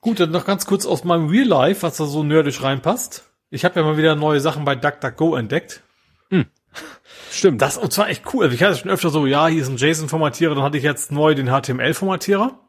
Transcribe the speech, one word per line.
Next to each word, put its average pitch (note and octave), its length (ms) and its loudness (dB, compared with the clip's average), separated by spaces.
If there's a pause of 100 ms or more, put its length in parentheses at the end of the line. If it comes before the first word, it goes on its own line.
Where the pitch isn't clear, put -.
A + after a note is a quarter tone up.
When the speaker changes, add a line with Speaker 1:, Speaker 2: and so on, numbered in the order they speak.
Speaker 1:
Gut, A3 180 -2
dann D#3+ 120 2
noch E3+ 120 -2
ganz G3 220 -2
kurz G3 180 0
aus - 180 -2
meinem E3+ 260 0
Real A#3+ 180 2
Life, F3 360 2
was E3 140 -4
da D#3 80 -2
so D3+ 180 -2
nerdisch D3 400 2
reinpasst. C3+ 640 -4 (240)
Ich - 160 -8
hab F3+ 100 2
ja E3+ 80 0
mal D#3 140 0
wieder D#3 200 4
neue D3+ 240 2
Sachen D3 260 -2
bei C#3 80 0
DuckDuckGo C#3+ 600 -2
entdeckt. C3 480 -6 (460)
Speaker 2:
Hm. F#3 160 2 (880)
Stimmt. D#3 320 2
Speaker 1:
Das, C#3 160 -2
und G#3 140 -4
zwar G#3 180 0
echt - 120 -6 (120)
cool. A#3 100 2
Also C3 100 2
ich A#2+ 80 0
hatte F#3 140 4
schon F#3 140 -6
öfter F#3 200 0
so, D3 160 0
ja, D3 220 2
hier D#3+ 140 0
ist B2+ 60 -4
ein C3 100 -6
json-Formatierer, D#3 760 0
dann C#3 80 0
hatte D3 140 0
ich C3 80 -4
jetzt D3 260 -4
neu D3+ 240 4
den C3 160 -2
H C3 120 2
T C3 100 -4
M B2+ 80 -4
L-Formatierer. F#3+ 760 0 (100)